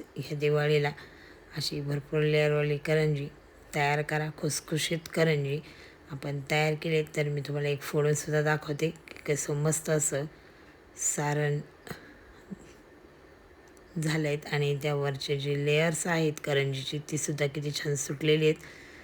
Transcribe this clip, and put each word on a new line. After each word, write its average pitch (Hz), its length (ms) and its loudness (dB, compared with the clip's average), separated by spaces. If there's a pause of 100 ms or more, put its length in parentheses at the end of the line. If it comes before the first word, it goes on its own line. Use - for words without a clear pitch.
(180)
ह्या 147 220 -6
दिवाळीला 147 520 4 (680)
अशी 147 240 -2
भरपूर 143 400 -2
लेयरवाली 151 560 4
करंजी 151 500 2 (480)
तयार 147 260 2
करा. 151 360 -2
खुसखुशीत 160 760 -2
करंजी 151 460 2 (520)
आपण 143 280 -6 (120)
तयार 156 300 4
केली. 160 200 2 (140)
तर 147 140 0
मी 147 120 -2
तुम्हाला 147 280 -2
एक 143 120 -2
फोडूनसुद्धा 151 600 2
दाखवते 151 480 0
की - 380 -14
कसं 147 360 0
मस्त 156 260 0
असं 147 360 0 (720)
सारण 147 600 0 (2500)
झालं 156 280 2
आहेत 147 260 -2
आणि 143 280 2
त्यावरचे 143 580 0
जे 143 260 -2
लेयर्स 156 420 2
आहेत 160 260 2 (100)
करंजीची, 139 560 0 (120)
तीसुद्धा 147 360 0
किती 147 240 -6
छान 147 240 -4
सुटलेली 151 500 2
आहेत. 160 180 2 (400)